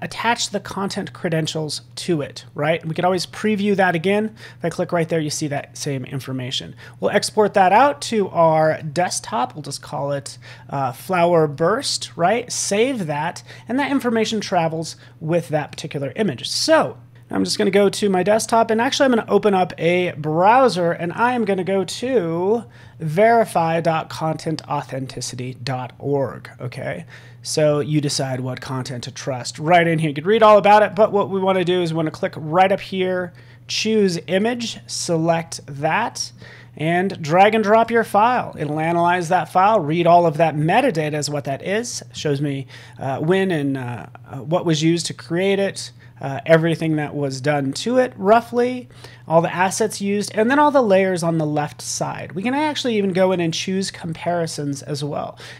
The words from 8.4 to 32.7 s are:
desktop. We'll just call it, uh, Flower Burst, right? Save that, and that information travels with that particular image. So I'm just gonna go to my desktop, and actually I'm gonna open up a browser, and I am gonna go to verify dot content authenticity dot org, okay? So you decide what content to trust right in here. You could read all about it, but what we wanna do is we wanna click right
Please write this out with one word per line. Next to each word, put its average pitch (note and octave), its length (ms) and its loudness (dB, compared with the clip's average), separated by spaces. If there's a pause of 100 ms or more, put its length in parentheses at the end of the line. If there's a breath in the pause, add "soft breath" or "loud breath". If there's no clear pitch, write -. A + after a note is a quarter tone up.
desktop. F3+ 760 -4
We'll D3+ 60 -12
just - 200 -12
call C#3+ 300 -6
it, C#3 260 -8 (320 loud breath)
uh, C3+ 220 -4
Flower F3 560 2
Burst, E3+ 680 -2
right? G3 380 0
Save G#3+ 560 -2
that, D3+ 340 -6 (240 loud breath)
and B3+ 140 -2
that C4+ 100 -2
information A3+ 500 0
travels E3 540 -2 (240 loud breath)
with E3 300 -2
that D3+ 240 -2
particular C#3 420 -8
image. F3+ 340 -4
So C#4+ 500 2 (320 soft breath)
I'm F#3+ 120 -2
just F3+ 140 -2
gonna G3+ 140 2
go G3 180 4
to G3 220 0
my F3+ 120 2
desktop, A3+ 480 2
and A3 120 2
actually C4+ 240 2
I'm B3+ 60 4
gonna A3+ 160 2
open G3+ 260 4
up F#3 240 2
a F3 340 0
browser, F3 800 4
and E3+ 220 -6
I A#3+ 180 2
am A#3 140 0
gonna F#3+ 180 0
go G3 180 0
to G3 840 -2 (360 loud breath)
verify E3 800 2
dot D#3+ 300 -2
content D#3+ 580 -4
authenticity C3 840 -8
dot B2+ 440 -8
org, C#3 520 -4 (100)
okay? C3 460 -8 (360 loud breath)
So D3+ 380 2
you D3 200 0
decide C3+ 400 -4
what B2+ 200 -6
content B2+ 440 -8
to B2+ 60 -12
trust - 480 -8
right E3+ 280 4
in E3 120 2
here. D#3+ 120 0
You C#3 40 -6
could D3 120 -6
read A3 160 4
all G#3+ 160 10
about G#3 240 8
it, G3 120 0
but G3+ 180 4
what G3+ 180 0
we F#3+ 100 -2
wanna F#3+ 240 2
do F3+ 180 0
is E3 100 -2
we D#3+ 40 -4
wanna D#3 140 -2
click F3+ 260 -6
right D#3+ 340 2